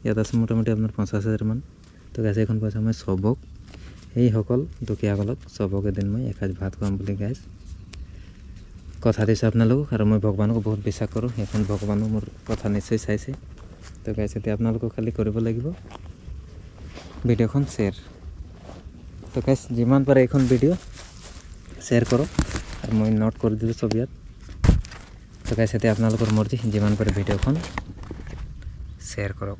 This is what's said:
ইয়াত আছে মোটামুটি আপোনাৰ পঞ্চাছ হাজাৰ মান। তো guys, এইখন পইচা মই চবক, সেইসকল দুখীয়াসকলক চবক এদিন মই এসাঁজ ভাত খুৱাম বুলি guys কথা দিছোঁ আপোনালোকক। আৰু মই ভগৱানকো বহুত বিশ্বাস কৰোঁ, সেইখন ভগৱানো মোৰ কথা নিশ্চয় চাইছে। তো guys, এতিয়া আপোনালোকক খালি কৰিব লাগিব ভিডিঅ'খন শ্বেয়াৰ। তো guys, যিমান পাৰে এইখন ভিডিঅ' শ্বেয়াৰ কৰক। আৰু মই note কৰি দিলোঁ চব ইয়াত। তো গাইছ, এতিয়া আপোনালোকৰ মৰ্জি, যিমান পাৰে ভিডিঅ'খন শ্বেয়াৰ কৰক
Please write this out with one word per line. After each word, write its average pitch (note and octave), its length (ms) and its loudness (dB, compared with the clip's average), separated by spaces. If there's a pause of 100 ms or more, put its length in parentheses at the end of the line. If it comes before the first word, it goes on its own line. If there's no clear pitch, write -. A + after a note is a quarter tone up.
ইয়াত A2 180 2
আছে - 180 -2
মোটামুটি A2+ 340 2
আপোনাৰ A2 220 0
পঞ্চাছ G2+ 300 0
হাজাৰ G#2+ 220 0
মান। A2+ 100 0 (540)
তো - 120 -6
guys, G#2 180 2
এইখন A2 200 2
পইচা G#2+ 240 -2
মই A2+ 160 2
চবক, G2 340 2 (760)
সেইসকল A#2+ 480 4 (260)
দুখীয়াসকলক G#2 520 0 (180)
চবক G2 340 0
এদিন G2 220 0
মই A#2+ 180 -2
এসাঁজ F#2+ 200 -2 (100)
ভাত F#2+ 180 -2
খুৱাম G2+ 200 0
বুলি G2+ 240 -4
guys B2+ 160 -4 (1700)
কথা A2+ 240 4
দিছোঁ A2+ 220 4
আপোনালোকক। A#2 440 4
আৰু G#2+ 160 2
মই G#2+ 160 6
ভগৱানকো G#2+ 400 2
বহুত G#2+ 220 0
বিশ্বাস G#2+ 260 -4
কৰোঁ, A#2 220 -2
সেইখন G#2 240 -2 (100)
ভগৱানো G#2 340 0 (100)
মোৰ G#2 100 -2 (240)
কথা A2 260 -2
নিশ্চয় G#2+ 300 0
চাইছে। G#2+ 260 -2 (720)
তো - 140 -6
guys, G#2 220 -2
এতিয়া G#2+ 180 -2
আপোনালোকক A2 380 0
খালি A2 240 -2
কৰিব G#2+ 180 0 (100)
লাগিব A#2 200 -2 (1600)
ভিডিঅ'খন A#2 340 4 (100)
শ্বেয়াৰ। G2+ 240 0 (1400)
তো C3+ 140 -2
guys, C3+ 140 4 (160)
যিমান B2 300 6
পাৰে C3+ 180 8
এইখন C3+ 180 4 (100)
ভিডিঅ' C#3 240 6 (1080)
শ্বেয়াৰ A#2+ 240 6
কৰক। B2 180 4 (540)
আৰু A2 160 -2
মই A2 120 4 (100)
note A2 220 2
কৰি G#2+ 180 4
দিলোঁ A2+ 220 0
চব G#2+ 160 2
ইয়াত। B2+ 120 -2 (1400)
তো A#2+ 120 0
গাইছ, A2+ 200 4
এতিয়া A2 160 6
আপোনালোকৰ A2 420 4
মৰ্জি, G#2+ 200 2 (180)
যিমান G#2 240 4
পাৰে G#2 200 4
ভিডিঅ'খন G2 360 2 (1500)
শ্বেয়াৰ G2+ 300 -4
কৰক G2+ 220 -6